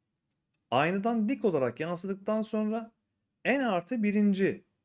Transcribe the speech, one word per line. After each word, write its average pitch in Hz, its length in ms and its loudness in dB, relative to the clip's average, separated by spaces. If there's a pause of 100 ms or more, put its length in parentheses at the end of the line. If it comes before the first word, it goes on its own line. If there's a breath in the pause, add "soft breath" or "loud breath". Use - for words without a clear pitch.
(680)
aynadan 196 580 0
dik 269 160 -2
olarak 139 360 0
yansıdıktan 196 640 -4
sonra 220 500 -4 (520)
en 254 160 2
artı 220 420 -2
birinci 202 600 2 (200)